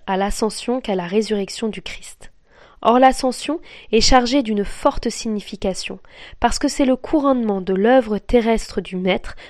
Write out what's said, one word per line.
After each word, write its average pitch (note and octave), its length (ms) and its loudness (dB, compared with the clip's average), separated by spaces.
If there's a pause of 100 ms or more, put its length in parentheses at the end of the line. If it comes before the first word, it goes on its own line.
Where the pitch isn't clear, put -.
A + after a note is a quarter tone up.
à G3 100 -2
l'ascension G#3 640 -2
qu'à A3+ 160 -4
la F3 120 -4
résurrection G#3 600 -2
du F#3+ 120 -10
Christ. - 500 -16 (500)
Or A#3+ 160 4
l'ascension C4 600 2 (320)
est A3 80 4
chargée B3 420 4
d'une G#3+ 220 -2
forte - 460 -2
signification, G3+ 880 -6 (400)
parce A#3+ 200 0
que D4 100 0
c'est C#4+ 160 0
le B3+ 100 4
couronnement B3+ 640 0
de F#3 140 -4
l'œuvre G#3+ 460 2
terrestre A3+ 600 0
du F#3+ 160 -10
Maître F#3 400 -2 (140)